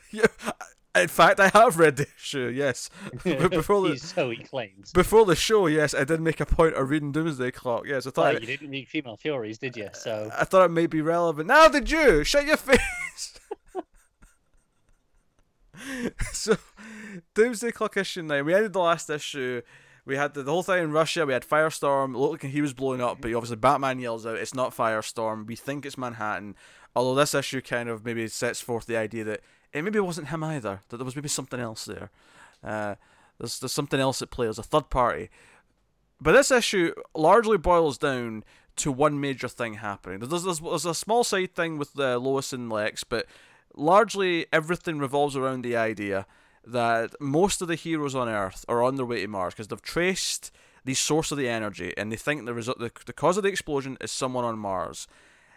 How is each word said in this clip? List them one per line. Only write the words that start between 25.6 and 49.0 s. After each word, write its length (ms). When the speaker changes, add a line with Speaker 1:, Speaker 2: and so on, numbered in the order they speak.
Speaker 1:
it's 140
Manhattan." 560
Although 200
this 180
issue 260
kind 280
of 160
maybe 240
sets 320
forth 260
the 100
idea 280
that 160
it 100
maybe 160
wasn't 300
him 160
either, 440
that 80
there 80
was 120
maybe 120
something 320
else 260
there. 240
Uh, 320
there's, 200
there's 140
something 260
else 240
at 80
play. 160
There's 140
a 20
third 280
party. 380
But 120
this 200
issue 420
largely 440
boils 400
down 460
to 160
one 280
major 280
thing 260
happening. 460
There's, 240
there's, 160
there's 260
a 80
small 300
side 320
thing 220
with, 200
uh, 200
Lois 340
and 180
Lex, 320
but 240
largely 760
everything 480
revolves 360
around 260
the 140
idea 480
that 460
most 400
of 60
the 80
heroes 400
on 140
Earth 400
are 160
on 100
their 100